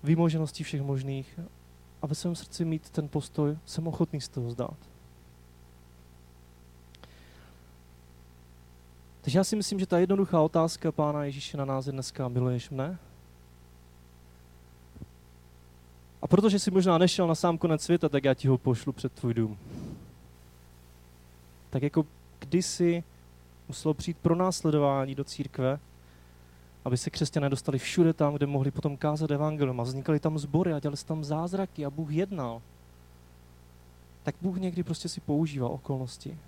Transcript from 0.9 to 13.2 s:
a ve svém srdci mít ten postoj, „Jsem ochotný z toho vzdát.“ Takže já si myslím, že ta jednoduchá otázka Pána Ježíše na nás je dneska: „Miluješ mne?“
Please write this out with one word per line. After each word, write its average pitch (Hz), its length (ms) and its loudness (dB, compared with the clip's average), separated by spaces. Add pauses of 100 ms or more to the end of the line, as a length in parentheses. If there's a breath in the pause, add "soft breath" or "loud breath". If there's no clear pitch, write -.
a 151 60 -4
ve 147 80 -2
svém 170 200 -4
srdci - 300 -6
mít 160 240 -4
ten 151 180 -4
postoj, 147 580 -2
„Jsem 165 220 -6
ochotný 160 340 -2
z - 60 -12
toho 120 200 -6
vzdát.“ 120 300 -6 (4000 loud breath)
Takže 143 180 4
já 190 40 6
si 220 120 0
myslím, 202 240 -2
že 185 80 0
ta 175 100 4
jednoduchá 185 440 4
otázka 165 500 2
Pána 147 320 0
Ježíše 143 340 -8
na 139 80 -2
nás 135 200 -4
je 139 60 -6
dneska: 131 360 -6
„Miluješ 123 420 0
mne?“ 147 280 -4 (3250)